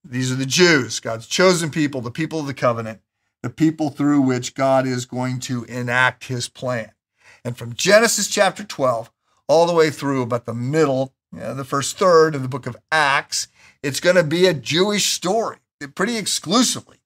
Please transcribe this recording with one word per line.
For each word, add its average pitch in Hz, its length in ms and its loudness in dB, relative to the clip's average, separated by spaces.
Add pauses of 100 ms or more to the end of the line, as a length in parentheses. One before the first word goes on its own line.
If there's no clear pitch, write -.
These 127 300 -4
are 127 40 -2
the 131 100 -4
Jews, 143 560 2
God's 113 260 -8
chosen 170 440 2
people, 139 280 -2
the 120 100 -8
people 160 300 -6
of 143 80 -6
the 139 60 -8
covenant, 113 480 -2 (420)
the 131 80 -6
people 156 400 0
through 143 300 2
which 127 340 0
God 135 320 2
is 123 180 -4
going 127 360 -6
to 123 240 -6
enact 123 580 0
his 123 260 -8
plan. 123 440 -8 (500)
And 123 120 -8
from 120 200 -12
Genesis 208 520 4
chapter 202 360 0
twelve 123 480 -4 (360)
all 165 200 6
the 175 60 0
way 160 180 4
through 135 320 -2
about 117 240 -4
the 113 80 -8
middle, 135 580 0 (180)
you 127 100 -14
know, 123 120 -8
the 135 100 -10
first - 360 -4
third 160 340 6
of 139 80 -6
the 131 60 -6
book 127 180 -8
of 123 100 -10 (160)
Acts, 151 560 0 (360)
it's 139 160 -4
gonna 180 240 4
be 170 240 2
a 175 80 4
Jewish 180 560 -2
story, 185 460 -4 (360)
pretty 226 240 -2
exclusively. - 880 -2